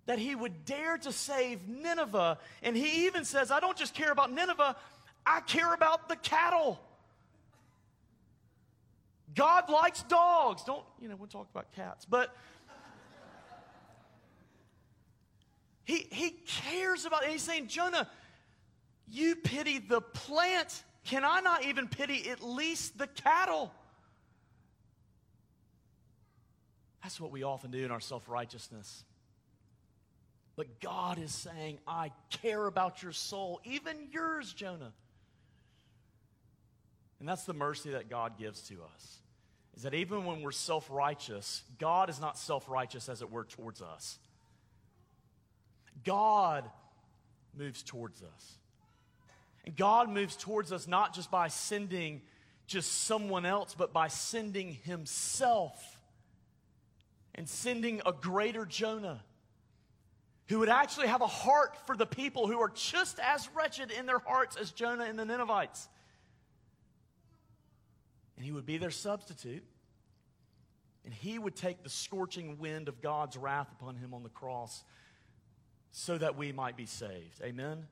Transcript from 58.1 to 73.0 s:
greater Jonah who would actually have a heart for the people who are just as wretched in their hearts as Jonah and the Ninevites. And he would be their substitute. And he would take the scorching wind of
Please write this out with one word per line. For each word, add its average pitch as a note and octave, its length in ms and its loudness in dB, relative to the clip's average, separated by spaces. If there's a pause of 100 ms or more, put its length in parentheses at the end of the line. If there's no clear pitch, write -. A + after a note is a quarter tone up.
greater G3+ 540 0
Jonah G3 580 -4 (1200)
who A3 100 2
would A3 100 6
actually C#4 380 6
have A#3+ 160 4
a - 40 4
heart C#4+ 480 6 (120)
for B3+ 100 -2
the G#3+ 80 4
people B3+ 440 0
who A#3 120 2
are G#3+ 80 4
just - 500 -2
as D4 360 2
wretched C#4 360 -2
in A#3+ 140 -6
their B3+ 140 2
hearts B3+ 380 2
as F#3 160 -6
Jonah A#3 320 -2
and A3 140 -4
the A3 60 -4
Ninevites. A3 640 -2 (2500)
And B2 80 -10
he C#3+ 80 -6
would C3+ 140 -6
be D#3 100 -2
their E3+ 140 -2
substitute. F3 720 -6 (1400)
And A#2+ 80 -14
he G3+ 240 -8
would G#3 180 -6
take F3+ 260 -4
the C#3 60 -16
scorching F3 680 -8
wind D#3 300 -6
of A#2+ 120 -10